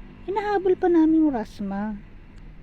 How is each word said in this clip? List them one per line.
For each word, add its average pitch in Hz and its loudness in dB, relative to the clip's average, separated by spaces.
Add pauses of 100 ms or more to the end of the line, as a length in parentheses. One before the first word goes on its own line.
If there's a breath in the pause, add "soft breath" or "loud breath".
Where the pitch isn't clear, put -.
(300)
hinahabol 403 0
pa 370 2
namin 320 6
yung 294 2
Rasma. 208 -6 (640)